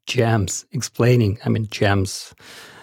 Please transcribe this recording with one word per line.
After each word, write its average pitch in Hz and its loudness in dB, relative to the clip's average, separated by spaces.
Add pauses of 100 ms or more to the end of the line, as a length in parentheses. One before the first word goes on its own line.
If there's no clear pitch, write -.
gems 113 0
explaining, 117 0
I 120 -2
mean, 110 -2
gems 98 -2 (500)